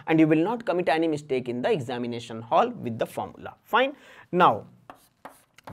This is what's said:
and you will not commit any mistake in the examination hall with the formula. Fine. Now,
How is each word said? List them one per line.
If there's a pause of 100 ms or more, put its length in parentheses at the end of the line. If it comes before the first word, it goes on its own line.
and
you
will
not
commit
any
mistake
in
the
examination
hall
with
the
formula. (100)
Fine. (360)
Now, (1080)